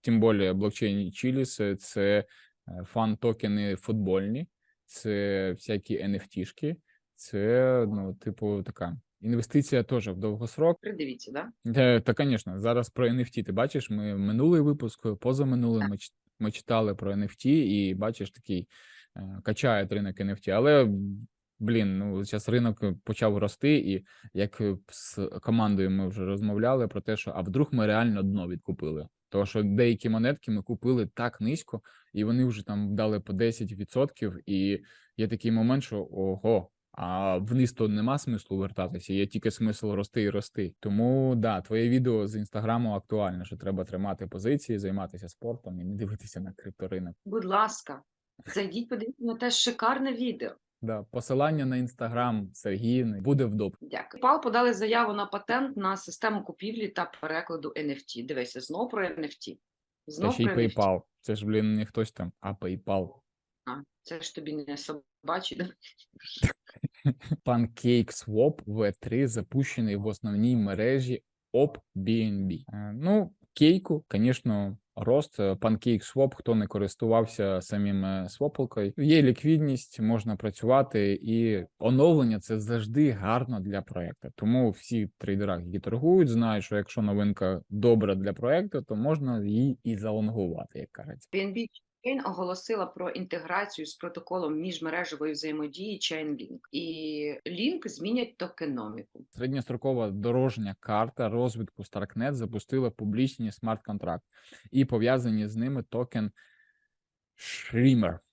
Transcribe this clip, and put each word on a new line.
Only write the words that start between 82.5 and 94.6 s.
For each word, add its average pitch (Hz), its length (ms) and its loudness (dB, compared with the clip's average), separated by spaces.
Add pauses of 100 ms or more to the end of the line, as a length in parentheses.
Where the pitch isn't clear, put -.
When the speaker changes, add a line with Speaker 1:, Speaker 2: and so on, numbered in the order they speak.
Speaker 1:
завжди 117 520 2
гарно 113 480 0
для 98 220 -4
проєкту. 85 540 -8
Тому 117 360 2
всі 107 460 -4
трейдера, 98 440 -2
які 87 180 -6
торгують, 147 500 4
знають, 113 340 2
що - 120 -4
якщо 104 260 -2
новинка 101 680 0
добра 104 460 4
для 98 180 -2
проєкту, 151 480 0
то - 140 -6
можна 127 500 0
її 117 380 2
і 117 120 -2
залонгувати, 107 840 -4
як - 120 -12
кажеться. - 420 -16
Speaker 2:
B 196 120 -2
N 196 120 -6
B 233 100 -4 (380)
Chain 262 200 -4
оголосила 185 600 -4
про 180 240 -8
інтеграцію 180 760 -6
з 151 100 -14
протоколом 165 640 -6
міжмережевої 160 760 -4